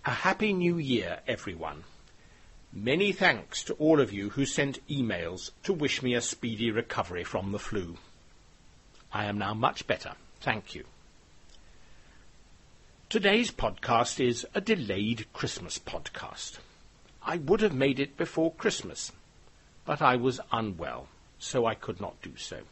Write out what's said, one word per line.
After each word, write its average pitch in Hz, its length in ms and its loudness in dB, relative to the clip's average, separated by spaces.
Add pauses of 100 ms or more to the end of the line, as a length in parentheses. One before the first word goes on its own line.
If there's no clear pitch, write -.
A - 60 0
happy 190 420 2
new 175 280 2
year, 110 480 0
everyone. 82 560 -6 (880)
Many 147 380 2
thanks 170 540 2
to - 100 -4
all 151 260 6
of 107 100 4
you 101 200 -4
who 139 160 0
sent 139 400 -2
emails 92 640 -2 (100)
to - 120 0
wish 151 280 0
me 123 140 2
a 120 60 2
speedy 113 500 -2
recovery 104 520 -2
from 98 280 -4
the 104 80 -2
flu. 85 380 -4 (1160)
I 104 120 -2
am 104 120 -2
now 101 160 -2
much 117 320 0
better, - 280 -2 (260)
thank 110 340 -4
you. 71 120 -12 (2250)
Today's 208 420 4
podcast 117 680 0
is 123 360 2
a 202 60 2
delayed 113 720 -2
Christmas - 440 -6
podcast. - 800 -10 (640)
I 165 160 -2
would 175 240 4
have 196 140 4
made 135 240 4
it 143 180 -2
before 165 360 2
Christmas, - 580 -4 (760)
but - 160 -2
I 127 140 6
was 123 240 2 (120)
unwell, 85 580 -4 (280)
so 120 300 0
I 110 80 2
could 101 260 -8
not - 220 -8
do 85 140 -12
so. - 240 -12 (100)